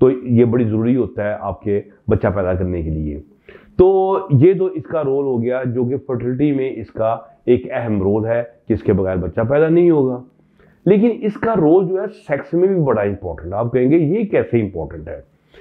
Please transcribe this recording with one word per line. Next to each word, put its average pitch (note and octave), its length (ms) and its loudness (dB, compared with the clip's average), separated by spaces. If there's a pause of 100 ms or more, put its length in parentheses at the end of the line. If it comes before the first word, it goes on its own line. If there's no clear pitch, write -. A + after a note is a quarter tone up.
तो C3+ 80 6
ये B2+ 360 2
बड़ी A#2 200 0
ज़रूरी A2 280 0
होता G#2 360 -2
है G#2 80 -6
आपके G2+ 460 -4 (260)
बच्चा G#2+ 200 2
पैदा F#2 260 -2
करने F2+ 280 -2
के D#2 60 -4
लिए। D2+ 340 -6 (540)
तो F#3+ 560 2
ये D#3 200 4
तो F#3 160 -2
इसका D#3+ 320 -8
role C#3 240 -2
हो B2+ 120 -2
गया B2 260 -4
जो B2 220 -2
कि B2+ 100 -4
fertility B2+ 560 -4
में C3+ 240 -4
इसका A2 720 -6
एक B2 220 2
अहम A2+ 340 -2
role G#2 220 2
है, A#2 340 -4 (100)
जिसके G#2+ 240 0
बगैर F#2 240 0
बच्चा F2+ 260 -4
पैदा D3 240 2
नहीं E3+ 240 4
होगा। B2+ 320 0 (640)
लेकिन G#3+ 240 4
इसका G#3+ 420 -2
role F3 340 4
जो F#3+ 140 -2
है G#3 60 -6
sex - 460 -8
में F3+ 160 4
भी G3 60 0
बड़ा B2+ 280 2
important F#2 500 -6
है। G2+ 60 -4
आप A#2 120 -2
कहेंगे, C3 260 2
"ये F#3 280 0
कैसे A#2+ 340 0
important D#2+ 500 -6
है?" D#2+ 160 -12 (360)